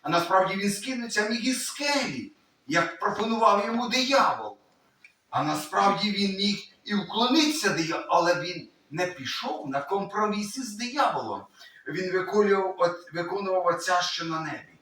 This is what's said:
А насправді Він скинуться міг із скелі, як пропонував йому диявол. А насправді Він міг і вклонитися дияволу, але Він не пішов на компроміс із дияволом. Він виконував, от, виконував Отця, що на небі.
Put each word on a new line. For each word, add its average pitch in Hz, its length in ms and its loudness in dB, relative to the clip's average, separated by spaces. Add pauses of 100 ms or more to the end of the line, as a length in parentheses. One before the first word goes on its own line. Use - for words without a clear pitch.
А - 80 -8
насправді 185 460 2
Він 202 160 0
скинуться 226 580 -4
міг 233 120 -2
із 262 240 -2
скелі, 254 640 -2 (360)
як 165 320 0
пропонував 220 640 2
йому 233 240 -2
диявол. 262 680 2 (720)
А 147 140 0
насправді 202 680 2
Він 196 260 0
міг 202 200 0 (260)
і 208 120 -2
вклонитися 240 760 2
дияволу, 160 400 -2
але 175 320 4
Він 175 280 -8 (220)
не 175 140 -2
пішов - 640 -6
на 139 120 -2
компроміс 202 760 -2
із 214 180 -8
дияволом. 240 680 -2 (460)
Він 185 240 -4
виконував, 190 680 2
от, 170 360 0
виконував 185 520 -2
Отця, 175 360 2
що - 240 -4
на 160 140 -4
небі. - 420 -10